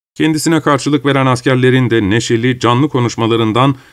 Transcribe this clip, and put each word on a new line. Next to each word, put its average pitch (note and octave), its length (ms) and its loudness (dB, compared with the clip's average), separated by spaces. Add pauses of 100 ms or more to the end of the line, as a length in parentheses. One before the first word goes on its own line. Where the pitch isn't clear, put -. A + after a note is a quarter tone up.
(140)
Kendisine D#3 460 0
karşılık C#3+ 460 -2
veren C3+ 200 0
askerlerin B2+ 640 2
de A2 200 0
neşeli, A#2+ 500 0
canlı B2 280 2
konuşmalarından A#2 880 0 (160)